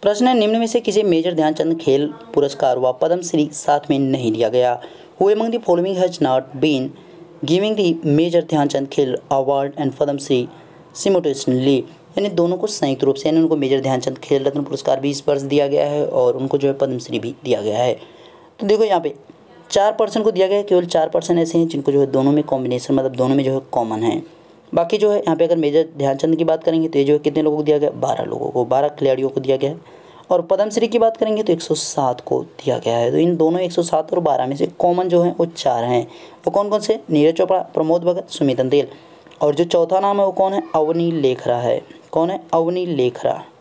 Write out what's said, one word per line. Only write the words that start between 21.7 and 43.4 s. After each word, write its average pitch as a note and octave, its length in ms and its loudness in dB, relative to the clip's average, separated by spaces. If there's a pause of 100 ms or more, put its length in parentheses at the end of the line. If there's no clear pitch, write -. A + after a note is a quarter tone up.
जो C#3 80 4
है C#3 80 2
दोनों C3+ 240 2
में D3 120 2
combination, B2+ 500 -2
मतलब C3 220 0
दोनों B2+ 180 2
में C#3 100 2
जो C3 100 0
है C3+ 60 -2 (120)
common A2 300 -2
है। A2 200 -2 (500)
बाकी E3+ 260 0
जो G#3 120 4
है G#3 80 2
यहाँ D#3+ 180 0
पे E3 80 2
अगर E3+ 120 2
मेजर D#3 400 2
ध्यानचंद C#3 400 0
की E3 80 0
बात D#3+ 200 0
करेंगे D#3+ 240 0
तो D3+ 100 0
ये C#3 60 4
जो C#3+ 80 2
है D3 60 4
कितने D3+ 240 0
लोगों D3+ 140 0
को D#3 60 -2
दिया D3+ 160 2
गया? D3 120 0
बारह C3+ 340 -4
लोगों - 260 -6
को, B2 140 0
बारह C3 260 0
खिलाड़ियों C3+ 380 0
को C3 120 -4
दिया C3 160 0
गया C#3 140 -2
है। - 240 -14 (360)
और F3+ 120 2
पद्म F#3+ 280 0
श्री A3 180 0
की A#3 100 0
बात A3+ 180 2
करेंगे A3 260 -2
तो G#3 100 0
एक E3 100 0
सौ - 120 -2
सात C3 460 -2
को B2+ 220 -4
दिया - 360 -4
गया A2+ 180 -2
है। A#2 140 0
तो C#3+ 60 0
इन E3+ 200 2
दोनों E3 240 2
एक F3 120 -4
सौ F3 100 0
सात D#3+ 300 -2
और F3+ 80 0
बारह C3+ 260 0
में C3+ 100 -4
से D#3+ 100 -2 (120)
कॉमन F3+ 300 0
जो F3 140 4
है F3 160 0
वो E3+ 80 2
चार B2+ 380 -2
हैं। B2 180 0 (440)
वो E3+ 40 0
कौन G3+ 200 0
कौन G#3+ 100 0
से? G#3+ 180 -2 (120)
नीरज D#3 240 4
चोपड़ा, F3+ 240 0 (160)
प्रमोद E3 300 0
भगत, F3+ 240 -2
सुमित C3 320 -2
अंतेल। C3 280 2 (520)
और D3 140 2
जो D#3+ 100 2
चौथा E3+ 360 2
नाम G3+ 200 0
है G3+ 60 4
वो F#3+ 60 0
कौन F#3+ 200 0
है? G3+ 100 -2 (120)
अवनी E3 380 0
लेखरा B2+ 460 0
है। A#2+ 220 0 (320)
कौन E3+ 180 0
है? G3 100 -6 (140)
अवनी E3+ 320 0
लेखरा। B2+ 480 -2 (260)